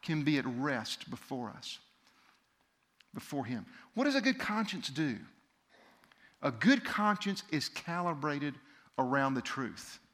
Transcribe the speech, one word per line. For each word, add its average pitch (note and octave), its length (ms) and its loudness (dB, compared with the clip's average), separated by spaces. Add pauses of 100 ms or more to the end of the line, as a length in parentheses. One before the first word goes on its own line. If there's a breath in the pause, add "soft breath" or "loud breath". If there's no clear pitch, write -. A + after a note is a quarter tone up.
can D#3 200 0
be D3 140 6
at C3 80 2
rest B2+ 640 -2
before B2 400 -6
us, - 300 -12 (1300 soft breath)
before C3+ 320 -6
him. A2+ 200 -4 (300 loud breath)
What A#3 80 0
does C#4+ 100 2
a C4+ 80 4
good B3 160 2
conscience G#3 520 -2
do? C#3 280 0 (1300 soft breath)
A C#3 80 2
good G#3+ 340 4
conscience G3+ 640 0
is D3+ 180 0
calibrated D3+ 880 -2 (460 loud breath)
around C3+ 340 4
the B2+ 80 2
truth. - 580 -6 (140)